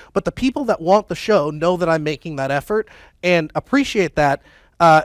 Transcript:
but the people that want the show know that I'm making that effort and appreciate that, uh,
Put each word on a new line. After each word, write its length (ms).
but 140
the 60
people 340
that 140
want 280
the 60
show 360
know 280
that 100
I'm 140
making 340
that 140
effort 380
and 320
appreciate 640
that, 260
uh, 240